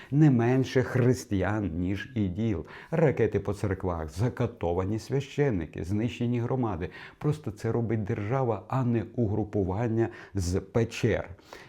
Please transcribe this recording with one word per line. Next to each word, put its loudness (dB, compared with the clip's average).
не 8
менше 4
християн, 2
ніж -4
іділ. 0
Ракети 2
по -4
церквах, -2
закатовані -2
священники, -2
знищені -2
громади. -2
Просто -4
це -4
робить 0
держава, -2
а 0
не 2
угрупування 0
з 0
печер. 0